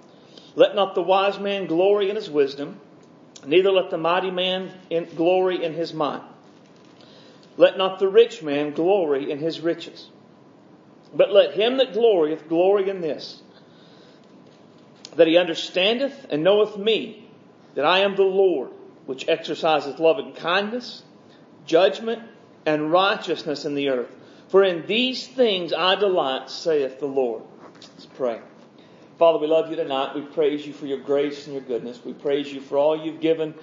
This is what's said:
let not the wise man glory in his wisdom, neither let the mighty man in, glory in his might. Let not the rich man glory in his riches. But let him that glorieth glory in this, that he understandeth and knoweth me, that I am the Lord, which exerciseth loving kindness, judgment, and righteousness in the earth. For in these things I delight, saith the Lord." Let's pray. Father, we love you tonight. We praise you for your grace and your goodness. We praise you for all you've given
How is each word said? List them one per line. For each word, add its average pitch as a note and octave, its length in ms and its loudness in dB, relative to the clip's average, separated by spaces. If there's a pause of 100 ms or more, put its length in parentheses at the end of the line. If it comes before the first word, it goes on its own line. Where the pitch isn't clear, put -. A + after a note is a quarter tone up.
(540)
let F#3 200 4
not G3 200 0
the F#3+ 80 -2
wise F#3+ 360 2
man G3 280 -6
glory F#3+ 420 2
in G#3 80 -4
his G3+ 140 -10
wisdom, C#3+ 500 -2 (640)
neither F#3 240 2
let F#3 200 0
the F3+ 80 -6
mighty F3+ 320 -2
man F#3 420 -4 (160)
in, E3 160 -4
glory F3+ 580 0
in D#3+ 120 -6
his E3 180 -6
might. D3 300 -4 (1400)
Let F3+ 180 6
not F#3 220 -2
the G3 100 2
rich A3+ 340 4
man D3 280 -2
glory D3+ 600 0
in D3 80 -6
his D#3 220 -6
riches. - 480 -8 (1040)
But E3+ 160 4
let F#3+ 220 4
him A3+ 240 0
that B3+ 160 0
glorieth F3+ 560 2
glory F#3+ 400 2
in G3 140 -6
this, - 400 -8 (1700)
that D#3+ 120 6
he D#3+ 100 6
understandeth F#3+ 960 0
and D3 120 -2
knoweth G3+ 360 2
me, G3 500 -4 (460)
that C3+ 100 -2
I F3 140 4
am G3 180 0
the G3 60 4
Lord, F#3 480 2 (340)
which - 220 -10
exerciseth D3+ 720 -2
loving D#3 340 2
kindness, G#3 680 -4 (640)
judgment, G#3+ 560 2 (420)
and D3+ 260 0
righteousness F3 760 0
in C#3+ 80 -4
the C#3+ 160 0
earth. A#2+ 180 -2 (400)
For F#3+ 140 6
in E3+ 240 0
these B3 400 -2
things F#3+ 460 0
I F3+ 240 2
delight, F3 520 0
saith C#3+ 520 -2
the D3 60 -4
Lord." B2+ 360 -2 (320)
Let's - 320 -20
pray. A#2+ 340 -6 (760)
Father, E3 200 6
we D3+ 100 -2
love D#3+ 220 2
you D#3+ 40 -8
tonight. C#3 400 -4
We D3 60 -8
praise D3 440 -2
you D3 80 -12
for D3 140 -14
your C3+ 120 -4
grace C#3+ 480 -2
and C#3+ 100 -12
your C3 80 -10
goodness. A#2+ 400 -8
We B2+ 80 -10
praise C#3+ 400 -4
you C#3 80 -10
for C#3 180 -6
all D3+ 180 2
you've D#3 240 -8
given D#3 420 0